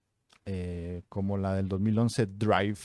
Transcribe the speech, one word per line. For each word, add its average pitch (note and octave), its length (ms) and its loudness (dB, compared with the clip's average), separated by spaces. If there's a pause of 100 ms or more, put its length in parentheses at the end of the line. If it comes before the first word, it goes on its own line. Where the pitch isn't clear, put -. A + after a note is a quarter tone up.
(440)
eh, F2+ 640 -6
como G2+ 300 -2
la G2 160 0
del F#2+ 140 0
dos F#2+ 120 0
mil G#2+ 180 2
once, A#2 280 2
Drive, G2+ 580 2